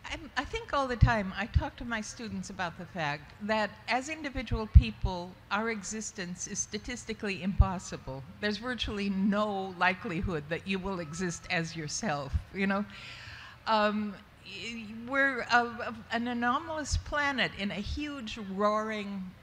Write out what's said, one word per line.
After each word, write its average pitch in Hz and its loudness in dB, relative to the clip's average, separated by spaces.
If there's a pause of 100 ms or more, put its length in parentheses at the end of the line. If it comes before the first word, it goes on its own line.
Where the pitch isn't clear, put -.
(120)
I'm, 302 -8
I 277 0
think 453 -4
all 277 4
the 247 0
time, 214 8
I 196 0
talk 302 2
to 254 -8
my 226 -2
students 202 -6
about 180 -4
the 170 -8
fact 151 -2 (120)
that 214 2 (180)
as 254 0
individual 254 -2
people, 190 -2 (200)
our 220 0
existence 196 -8
is 160 -6
statistically 208 -4
impossible. 180 0 (180)
There's 208 2
virtually 214 -2
no 196 2
likelihood 180 2
that 165 -2
you 190 2
will 185 -2
exist 170 -4
as 165 0
yourself, 147 -2 (220)
you 196 4
know? 196 4 (800)
Um, 208 4 (300)
y-, 208 -8 (220)
we're 269 4 (100)
a, 240 8
a, 233 2 (160)
an 233 0
anomalous 277 2
planet 277 2
in 196 0
a 160 -2
huge 240 -4 (160)
roaring 208 2 (140)